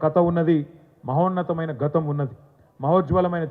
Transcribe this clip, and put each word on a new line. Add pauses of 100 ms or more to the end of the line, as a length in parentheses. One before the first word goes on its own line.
కథ (120)
ఉన్నది, (500)
మహోన్నతమైన (120)
గతం
ఉన్నది, (440)
మహోజ్వలమైన